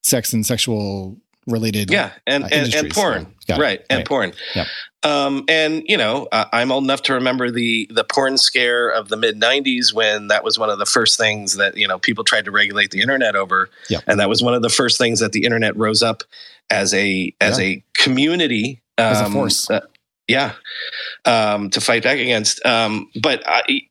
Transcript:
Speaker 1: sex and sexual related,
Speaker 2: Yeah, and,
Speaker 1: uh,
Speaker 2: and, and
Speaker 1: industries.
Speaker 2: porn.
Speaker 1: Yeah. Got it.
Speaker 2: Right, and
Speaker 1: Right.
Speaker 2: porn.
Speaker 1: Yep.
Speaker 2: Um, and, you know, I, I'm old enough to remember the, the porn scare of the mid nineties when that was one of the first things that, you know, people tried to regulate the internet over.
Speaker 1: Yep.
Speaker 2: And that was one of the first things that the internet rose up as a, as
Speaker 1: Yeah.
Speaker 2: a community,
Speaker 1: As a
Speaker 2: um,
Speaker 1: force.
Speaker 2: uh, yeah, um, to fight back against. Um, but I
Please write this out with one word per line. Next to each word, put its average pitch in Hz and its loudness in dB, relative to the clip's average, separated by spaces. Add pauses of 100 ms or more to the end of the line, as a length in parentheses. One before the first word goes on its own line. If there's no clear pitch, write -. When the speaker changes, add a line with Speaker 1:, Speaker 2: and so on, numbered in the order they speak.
Speaker 1:
sex - 0
and 110 2
sexual 101 -2 (300)
related, 110 -2
Speaker 2:
Yeah, 165 0 (140)
and, 139 0
Speaker 1:
uh, - -6
Speaker 2:
and, - -2
and 147 2
Speaker 1:
industries. 151 -2
Speaker 2:
porn. 120 -2 (120)
Speaker 1:
Yeah. 87 0
Got - -2
it. - 2
Speaker 2:
Right, 110 0
and 131 2
Speaker 1:
Right. 110 -6
Speaker 2:
porn. 110 -2 (220)
Speaker 1:
Yep. 85 -2 (360)
Speaker 2:
Um, 139 0
and, 160 2
you 202 2
know, 120 0
I, 107 0
I'm 123 2
old 135 0
enough 135 0
to 135 0
remember 127 0
the, 117 0
the 113 2
porn 135 0
scare 120 2
of 110 -2
the 110 -2
mid 110 0
nineties 123 2
when 107 0
that 104 2
was 104 -2
one 110 0
of 98 -2
the 101 0
first - 2
things 104 -2
that, 98 0
you 104 0
know, 92 -2
people 113 -2
tried 107 0
to 101 -8
regulate 101 0
the 95 -4
internet 120 0
over. 95 0 (200)
Speaker 1:
Yep. 87 -2
Speaker 2:
And 98 2
that 101 2
was 113 0
one 120 2
of 120 0
the 117 0
first 120 2
things 117 2
that 107 0
the 110 0
internet 113 0
rose 110 2
up 113 -2 (480)
as 101 0
a, 98 0
as 104 2
Speaker 1:
Yeah. 92 0
Speaker 2:
a 95 -4 (100)
community, 135 0 (160)
Speaker 1:
As 110 2
a 104 2
Speaker 2:
um, 101 -2
Speaker 1:
force. 117 0
Speaker 2:
uh, - 0 (460)
yeah, 127 2 (720)
um, 104 2
to 113 0
fight 117 2
back 131 2
against. 117 0
Um, 113 0 (120)
but 135 0
I 120 0